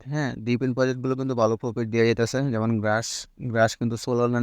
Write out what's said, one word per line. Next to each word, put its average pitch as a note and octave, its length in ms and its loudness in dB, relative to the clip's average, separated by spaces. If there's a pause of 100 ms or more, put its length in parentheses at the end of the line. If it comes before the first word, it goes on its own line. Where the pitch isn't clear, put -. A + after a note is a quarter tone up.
হ্যাঁ, C#3+ 240 -4 (140)
ডিপ A#2+ 200 0
ইন C3 80 0
প্রজেক্টগুলো C3 420 0
কিন্তু C3 200 -4
ভালো A2+ 220 4
প্রফিট A#2 360 -4
দিয়ে A#2 120 6
যেতেছে, A#2 340 2 (120)
যেমন A2 180 0 (120)
গ্রাস, G#2+ 260 0 (440)
গ্রাস A2+ 280 4
কিন্তু A#2 160 0
Solana A#2+ 480 0